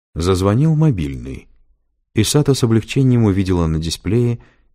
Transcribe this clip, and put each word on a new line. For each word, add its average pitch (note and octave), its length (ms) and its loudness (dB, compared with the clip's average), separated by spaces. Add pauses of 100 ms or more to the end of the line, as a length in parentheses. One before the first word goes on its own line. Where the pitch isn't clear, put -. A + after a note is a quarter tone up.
(140)
Зазвонил G2 640 0
мобильный, G2+ 760 -4 (640)
и A2+ 100 0
Сато C#3+ 300 2
с - 100 -2
облегчением A#2+ 600 2
увидела F#2 420 2
на D#2+ 140 -2
дисплее A#2 600 -2 (360)